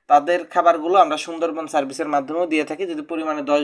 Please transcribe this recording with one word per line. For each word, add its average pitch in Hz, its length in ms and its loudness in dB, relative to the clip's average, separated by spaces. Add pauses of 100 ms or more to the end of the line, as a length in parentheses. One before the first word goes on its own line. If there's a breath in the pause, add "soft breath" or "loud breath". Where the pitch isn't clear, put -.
তাদের 151 300 4 (140)
খাবারগুলো 170 500 2
আমরা 151 140 2
সুন্দরবন 160 500 -6
সার্ভিসের 147 460 -4
মাধ্যমেও 156 400 -2
দিয়ে 151 160 0
থাকি, 156 160 -6
যদি 156 260 -8
পরিমাণে 156 300 -4
দশ, 147 220 2